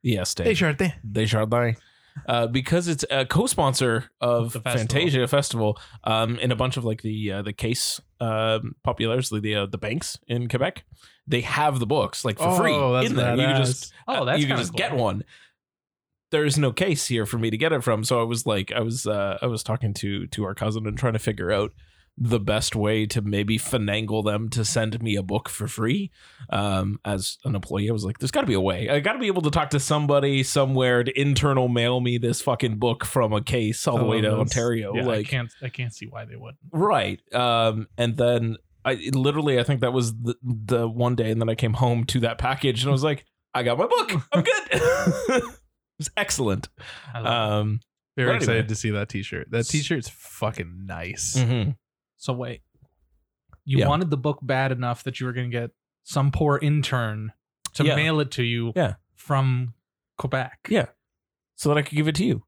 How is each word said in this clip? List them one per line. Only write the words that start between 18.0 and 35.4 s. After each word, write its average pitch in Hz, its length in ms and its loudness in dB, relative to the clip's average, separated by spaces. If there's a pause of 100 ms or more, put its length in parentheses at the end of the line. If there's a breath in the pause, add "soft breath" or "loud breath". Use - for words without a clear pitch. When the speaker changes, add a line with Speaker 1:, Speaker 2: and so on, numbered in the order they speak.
Speaker 1:
so 120 160 2
I 117 40 2
was 113 220 -2
like, 101 280 0
I 117 80 0
was, 117 260 -4
uh, 101 340 -2
I - 40 -2
was 113 180 -2
talking 110 320 -2
to, 98 320 -4
to - 160 -4
our 98 100 -4
cousin 107 320 -2
and 107 120 -4
trying 120 160 0
to 107 60 0
figure 95 320 -2
out 104 200 0 (480 soft breath)
the 117 200 2
best 104 360 -2
way 107 300 2
to 107 160 -2
maybe 104 360 0
finagle 107 680 -2
them 107 240 -2
to 113 160 -2
send 110 360 -2
me 110 140 -2
a 98 80 -2
book 98 240 -4
for - 220 -8
free. 139 420 -2 (380 loud breath)
Um, 98 560 -2
as 98 400 -4
an - 100 -2
employee, 101 340 -2
I 117 40 0
was 107 100 -4
like, 101 140 -4
"There's 135 140 -4
gotta 320 160 0
be 117 80 2
a 95 40 4
way. 95 300 0
I 143 100 2
gotta 214 200 -2
be 240 80 0
able 185 160 0
to 151 80 2
talk 151 180 0
to 147 100 2
somebody 143 640 2
somewhere 127 600 4
to 123 140 -2
internal 139 520 4
mail 120 320 2
me 120 160 2
this 117 240 0
fucking 117 380 0
book 117 260 0
from 113 280 2
a 104 80 2
case 117 460 0
all 123 120 2
the 127 40 4
Speaker 2:
I 113 40 2
Speaker 1:
way 110 140 2
to 107 140 2
Speaker 2:
love 107 140 2
this. - 80 0
Speaker 1:
Ontario." 117 380 0
Speaker 3:
Yeah, 123 100 0
Speaker 1:
Like, 113 140 2
Speaker 3:
I 104 100 -2
can't, 123 320 -4